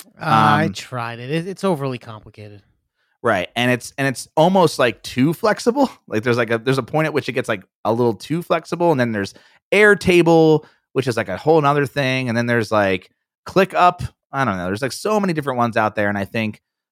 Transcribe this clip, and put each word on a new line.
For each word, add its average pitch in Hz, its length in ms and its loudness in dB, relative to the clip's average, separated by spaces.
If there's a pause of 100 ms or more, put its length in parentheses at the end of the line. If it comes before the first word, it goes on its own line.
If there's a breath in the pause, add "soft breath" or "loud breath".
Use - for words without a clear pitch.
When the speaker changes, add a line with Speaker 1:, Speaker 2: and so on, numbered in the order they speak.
(200)
Speaker 1:
Uh, - 60 -10
I 107 400 4
Speaker 2:
Um, 196 80 -6
Speaker 1:
tried 117 440 -10
it. 123 120 -10
It, 165 180 -4
it's 190 160 -8
overly 139 340 -4
complicated. 104 640 -20 (600)
Speaker 2:
Right. 101 340 0
And 120 140 2
it's, 123 260 -4
and 135 100 -2
it's 135 300 -6
almost, 175 420 4
like, 123 240 0
too 135 300 0
flexible. 233 580 0 (180)
Like, 107 160 -4
there's, 120 120 0
like, 117 140 0
a, 117 80 0
there's 131 200 -2
a 131 40 0
point 156 240 -2
at 147 80 -4
which 135 140 -4
it 131 40 -4
gets, 123 160 -4
like, 104 160 -6 (220)
a 107 60 2
little 117 220 2
too 160 280 -6
flexible. 170 480 -2
And 139 100 2
then 120 120 0
there's 101 200 -4 (400 soft breath)
Airtable, 170 960 4 (260 soft breath)
which 131 140 -2
is, 120 100 -2
like, 107 140 -4
a 90 80 -6
whole 156 220 2
nother 143 260 2
thing. 131 420 -4
And 113 80 -2
then 120 100 -2
there's, 120 240 -2
like, 98 400 0 (380)
ClickUp. 180 600 0 (260)
I 135 100 -2
don't 104 120 -2
know. 87 100 -6
There's, 101 160 -4
like, 131 100 -4
so 214 280 -2
many 190 140 -2
different 139 240 -4
ones 117 180 0
out 110 180 0
there. 104 140 0
And 104 80 -2
I 98 80 -4
think 107 380 -6 (300)